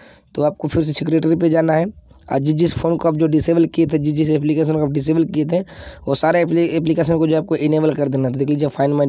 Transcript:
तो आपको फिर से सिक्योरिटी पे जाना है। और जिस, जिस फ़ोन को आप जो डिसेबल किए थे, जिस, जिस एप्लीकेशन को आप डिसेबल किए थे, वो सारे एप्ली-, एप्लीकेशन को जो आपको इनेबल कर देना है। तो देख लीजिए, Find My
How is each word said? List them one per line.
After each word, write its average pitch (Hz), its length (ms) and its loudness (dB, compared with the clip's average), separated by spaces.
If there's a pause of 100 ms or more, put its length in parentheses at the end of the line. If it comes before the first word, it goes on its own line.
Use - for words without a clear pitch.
(340)
तो 143 80 -4
आपको 151 260 -2
फिर 160 160 0
से 151 80 -2
सिक्योरिटी 160 440 0
पे 170 140 2
जाना 160 220 2
है। 160 140 2 (460)
और 135 60 0
जिस, 147 160 0
जिस 160 200 0
फ़ोन 165 220 0
को 165 120 -2
आप 156 80 0
जो 160 100 2
डिसेबल 165 400 2
किए 165 200 0
थे, 151 120 0
जिस, 147 160 -2
जिस 151 160 0
एप्लीकेशन 151 440 0
को 156 80 0
आप 143 80 0
डिसेबल 151 340 0
किए 151 200 -2
थे, 170 160 -2 (480)
वो 139 60 0
सारे 165 260 2
एप्ली-, 170 300 2
एप्लीकेशन 165 480 0
को 160 80 2
जो 156 120 2
आपको 156 180 -2
इनेबल 156 380 0
कर 143 140 -2
देना 131 200 0
है। 120 40 -4
तो 131 60 -4
देख 139 100 -2
लीजिए, 147 200 0
Find 143 320 0
My 143 80 2